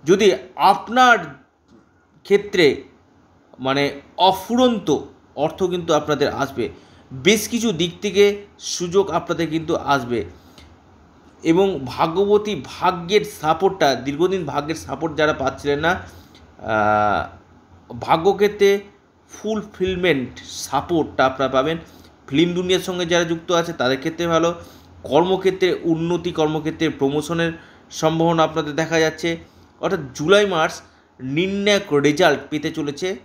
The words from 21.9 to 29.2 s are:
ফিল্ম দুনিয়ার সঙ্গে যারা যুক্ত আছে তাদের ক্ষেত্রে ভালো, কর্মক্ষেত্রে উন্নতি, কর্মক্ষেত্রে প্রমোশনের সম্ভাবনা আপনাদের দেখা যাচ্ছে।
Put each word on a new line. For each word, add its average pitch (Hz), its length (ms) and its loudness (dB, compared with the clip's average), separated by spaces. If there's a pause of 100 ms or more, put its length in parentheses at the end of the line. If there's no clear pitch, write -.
ফিল্ম 165 260 2
দুনিয়ার 180 280 0
সঙ্গে 180 240 -4
যারা 170 180 2
যুক্ত 165 280 -4
আছে 165 220 0
তাদের 131 240 0
ক্ষেত্রে 165 300 -4
ভালো, 165 220 2 (540)
কর্মক্ষেত্রে 185 680 2 (140)
উন্নতি, 170 480 -2
কর্মক্ষেত্রে 156 580 -2
প্রমোশনের 151 640 -2 (380)
সম্ভাবনা 160 540 2
আপনাদের 151 320 -2
দেখা 160 240 0
যাচ্ছে। 160 380 0 (440)